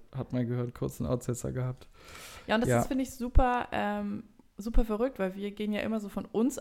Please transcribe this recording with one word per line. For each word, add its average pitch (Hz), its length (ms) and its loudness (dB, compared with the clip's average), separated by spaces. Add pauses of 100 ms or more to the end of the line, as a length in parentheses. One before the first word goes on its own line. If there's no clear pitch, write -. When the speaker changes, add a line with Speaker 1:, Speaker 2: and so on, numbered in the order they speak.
(160)
Speaker 1:
hat 127 160 -6
mein 123 160 0
Gehirn 123 260 -2
kurz - 280 -6
einen - 80 -2
Aussetzer 127 420 -2
gehabt. 127 380 -6 (580)
Speaker 2:
Ja, 208 80 2
und 226 60 2
das 226 80 2
Speaker 1:
Ja. 127 100 6
Speaker 2:
ist, 233 80 0
finde 262 160 0
ich, 247 80 -6
super, 247 600 4
ähm, 208 500 -2 (320)
super 226 300 4
verrückt, 220 340 0
weil 190 160 0
wir 202 160 -4
gehen 208 220 -4
ja 208 80 0
immer 220 180 0
so 208 80 -6
von 190 160 -6
uns 233 380 2